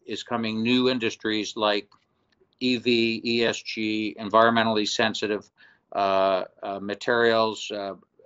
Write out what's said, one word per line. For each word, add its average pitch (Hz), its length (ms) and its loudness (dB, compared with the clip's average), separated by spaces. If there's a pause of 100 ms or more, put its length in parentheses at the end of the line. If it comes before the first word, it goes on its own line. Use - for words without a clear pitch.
is 107 180 -10
coming 110 400 -4
new 123 260 2
industries 110 680 -2
like 104 340 0 (720)
E 127 180 0
V, 113 460 2
E 117 200 0
S 120 180 -2
G, 107 580 -4
environmentally 110 680 4
sensitive, 104 640 -2 (420)
uh, 95 540 0 (180)
uh, 98 160 -8
materials, 113 920 0
uh, 98 260 -8 (300)